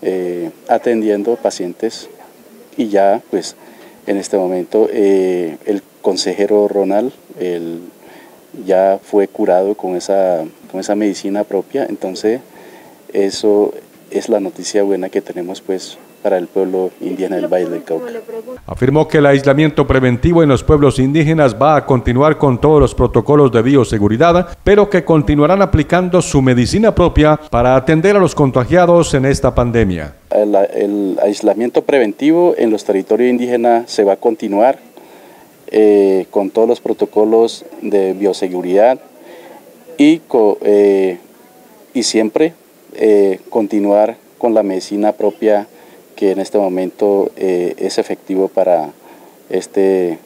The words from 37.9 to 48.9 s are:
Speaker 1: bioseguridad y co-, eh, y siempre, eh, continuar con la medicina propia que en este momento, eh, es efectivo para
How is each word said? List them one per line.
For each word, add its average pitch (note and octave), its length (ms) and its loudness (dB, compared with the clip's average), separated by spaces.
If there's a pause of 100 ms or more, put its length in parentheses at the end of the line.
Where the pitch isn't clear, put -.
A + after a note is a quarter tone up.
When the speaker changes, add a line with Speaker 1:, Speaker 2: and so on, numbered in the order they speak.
Speaker 1:
bioseguridad F#2+ 840 0 (960)
y D#3 220 4
co-, G#2+ 440 0
eh, G2 560 2 (760)
y B2 80 -2
siempre, D#3 520 0 (420)
eh, G2+ 420 2 (120)
continuar G#2 680 0 (200)
con A#2+ 160 -2
la G#2+ 120 2
medicina G2+ 480 -4
propia G#2 560 -2 (480)
que G2 160 0
en F#2+ 80 -4
este G2 180 -4
momento, G2 760 -2
eh, F2+ 420 -4
es F#2+ 180 -6
efectivo F#2+ 520 -4
para F2 420 0 (600)